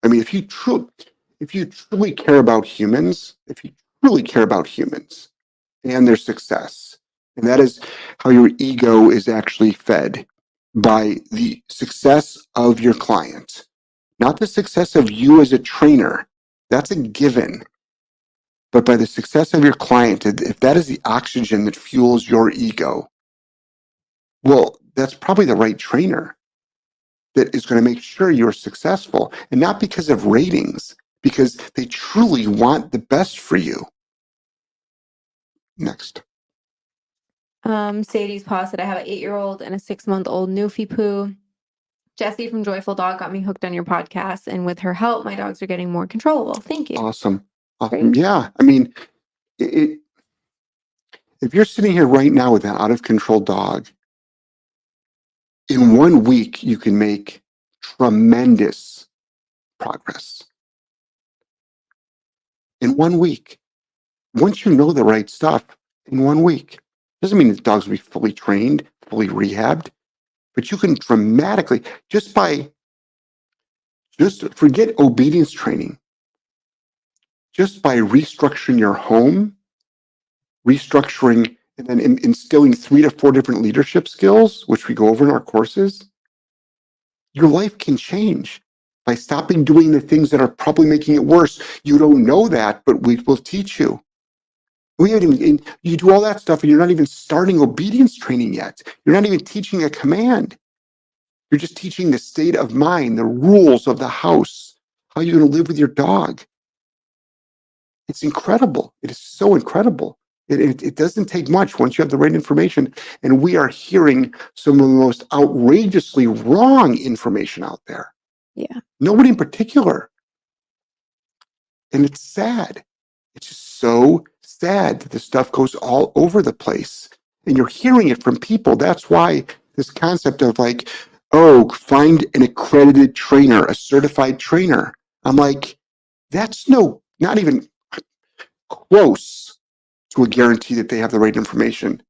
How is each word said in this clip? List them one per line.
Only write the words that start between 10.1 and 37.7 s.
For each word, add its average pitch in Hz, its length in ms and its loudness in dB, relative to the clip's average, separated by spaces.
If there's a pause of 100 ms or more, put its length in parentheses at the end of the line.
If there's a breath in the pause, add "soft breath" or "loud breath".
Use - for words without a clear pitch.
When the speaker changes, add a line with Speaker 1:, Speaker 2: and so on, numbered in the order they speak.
Speaker 1:
by 110 420 0 (160)
the 113 360 -6
success - 720 -2 (160)
of 120 240 2
your 113 160 2
client, - 720 -8 (540)
not 131 180 0
the 214 80 -4
success - 480 -4
of 123 160 2
you 135 300 6
as 131 120 4
a 127 60 2
trainer. - 680 0 (420)
That's 135 200 -2
a 196 60 -6
given. 123 680 -2 (1120)
But 120 120 4
by 123 120 4
the 113 100 0
success - 480 -4
of 151 100 4
your 143 80 0
client, 120 540 0
if - 340 -6
that 139 160 2
is 170 100 0
the 131 200 -10
oxygen 110 580 -4
that 104 100 -4
fuels 120 540 -2
your 113 220 2
ego, - 600 -8 (1300)
well, 135 360 4 (160)
that's 135 200 -4
probably 190 320 0
the 120 100 0
right 110 220 -2
trainer - 580 -4 (1000)
that - 200 0
is 127 100 -8
gonna 117 160 0
make 120 220 -2
sure - 280 -4
you're 117 220 0
successful, - 800 -6 (180 loud breath)
and 127 100 0
not 190 200 -2
because 175 300 -6
of 127 160 0
ratings, - 680 -2 (280)
because 131 340 -2 (180)
they 127 120 -8
truly 165 600 -2
want 117 460 0
the 123 60 -6
best 151 400 -4
for - 180 -6
you. 80 300 -6 (1900)
Next. - 440 -12 (1400)
Speaker 2:
Um, 214 380 -6